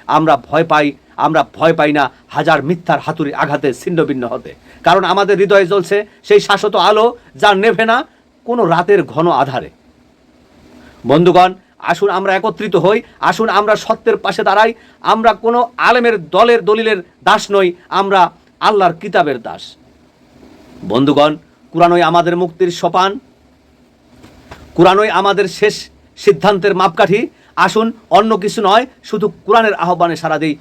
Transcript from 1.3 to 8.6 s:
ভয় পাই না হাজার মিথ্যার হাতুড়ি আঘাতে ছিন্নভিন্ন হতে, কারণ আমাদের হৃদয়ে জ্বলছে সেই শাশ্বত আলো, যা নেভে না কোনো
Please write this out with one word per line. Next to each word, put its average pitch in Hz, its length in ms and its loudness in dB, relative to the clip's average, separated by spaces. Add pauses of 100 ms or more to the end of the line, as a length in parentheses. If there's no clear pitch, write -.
ভয় 165 180 2
পাই 151 200 0
না 147 180 0 (180)
হাজার 151 340 -2
মিথ্যার 160 380 -4
হাতুড়ি 151 340 -6
আঘাতে 143 400 -2
ছিন্নভিন্ন 147 540 -4
হতে, 117 260 -12 (280)
কারণ 190 220 2
আমাদের 190 340 0
হৃদয়ে 196 280 2
জ্বলছে 202 400 -2 (160)
সেই 208 180 4
শাশ্বত 208 360 -2
আলো, 214 420 2 (180)
যা 208 180 2
নেভে 214 300 0
না 233 200 0 (400)
কোনো 233 220 -2